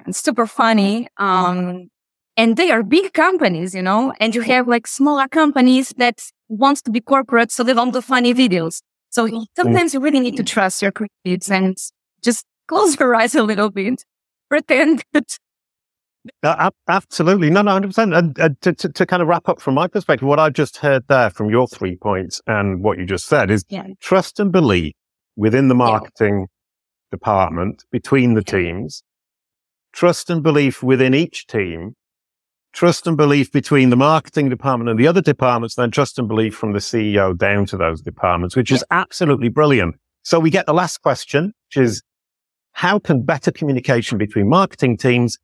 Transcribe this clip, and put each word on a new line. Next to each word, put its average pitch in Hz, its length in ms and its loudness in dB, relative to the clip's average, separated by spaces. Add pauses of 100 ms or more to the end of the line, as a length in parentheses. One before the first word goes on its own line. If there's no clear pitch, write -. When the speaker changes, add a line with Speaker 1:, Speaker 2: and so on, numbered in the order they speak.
Speaker 1:
It's - 160 -10
super 240 240 -2
funny. 220 600 0 (100)
Um, 180 720 -2 (500)
and 226 180 2
they 339 140 2
are 233 140 2
big 339 300 0
companies, 220 600 0
you 185 80 -8
know, 214 380 0
and 220 160 0
you 240 60 -2
have, 247 260 0
like, 233 180 0
smaller 277 420 0
companies 262 680 2
that 240 240 0 (280)
want 269 340 0
to 240 80 -6
be 226 100 -2
corporate, 240 500 0
so 247 120 -4
they 247 100 2
don't 233 200 0
do 247 80 -4
funny 247 300 0
videos. 180 500 0 (280)
So 233 180 0
Speaker 2:
Mm. 226 180 -8 (100)
Speaker 1:
sometimes 349 400 0
you 262 60 -2
really 294 180 0
need 247 180 -4
to 214 60 -4
trust 190 400 -2
your 196 80 0
creatives 185 580 -6
and 190 260 0 (460)
just - 240 -2 (220)
close 349 320 0
your 247 160 2
eyes 226 180 0
a 294 80 2
little 208 300 -2
bit, 208 320 -6 (460)
pretend 285 540 2 (100)
that - 260 -2 (1040)
Speaker 2:
Uh, 151 160 0
ab-, 170 160 0 (140)
absolutely. 175 640 0
No, 196 100 4
no, 202 120 2
hundred 196 160 -2
percent. 214 260 0
And, 170 240 0
uh, 160 100 4 (120)
to, 180 120 0
to, 165 180 -6
to 180 140 0
kind 180 160 -2
of 156 60 0
wrap 170 200 0
up 170 140 -2
from 131 140 -2
my 170 120 0
perspective, 147 400 -2
what 147 120 2
I 156 100 4
just - 280 -4
heard 135 300 0
there 127 220 4
from 107 220 -4
your 120 160 2
three 92 300 -8
points 95 500 -4
and 101 360 0
what 104 140 0
you 90 80 -6
just 92 220 -6
said 113 240 2
is 104 180 0
Speaker 1:
Yeah. 190 160 -10 (140)
Speaker 2:
trust - 400 -2
and 202 120 0
belief 98 420 2 (420)
within 117 320 2
the 127 80 4
Speaker 1:
Yeah. 123 100 4
Speaker 2:
marketing 104 640 0 (640)
department, 95 800 -2
between 117 420 0
the 107 140 2
Speaker 1:
Yeah. 101 100 -4
Speaker 2:
teams, 92 460 -6 (920)
trust - 380 0
and 165 100 -2
belief 143 420 2
within 131 300 4
each 139 320 -2
team, 92 480 -6 (800)
trust - 340 0
and 165 80 0
belief 143 360 2
between 135 400 2
the 120 40 4
marketing 143 540 0
department 120 400 -4
and 113 100 -2
the 135 80 4
other 175 140 2
departments, 123 540 0
then 120 160 0
trust - 280 -2
and 117 80 -2
belief 110 280 -2
from 104 180 -4
the 101 80 -2
C 107 320 -2
E 101 60 2
O 95 140 2
down 101 340 0
to 98 100 -8
those 82 240 -2
departments, 87 540 -4
which 127 160 0
is 127 200 0
Speaker 1:
Yeah. 170 100 2
Speaker 2:
absolutely 139 480 -2
brilliant. 123 460 2 (280)
So 170 160 2
we 160 100 2
get 175 160 0
the 156 80 0
last 175 300 -2
question, 151 500 -2 (160)
which - 160 -6
is, 110 160 -2 (720)
how 196 260 0
can 139 240 0
better 147 280 -2
communication 123 640 -2
between 101 320 0
marketing 147 480 0
teams 120 460 0